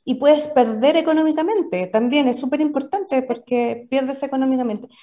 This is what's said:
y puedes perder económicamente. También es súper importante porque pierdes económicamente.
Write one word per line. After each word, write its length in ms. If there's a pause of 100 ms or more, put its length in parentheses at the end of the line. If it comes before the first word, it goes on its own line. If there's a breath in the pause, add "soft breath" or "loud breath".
y 120
puedes 320
perder 480
económicamente. 880
También 420
es 120
súper 200
importante 600
porque 680
pierdes 340
económicamente. 640 (140 soft breath)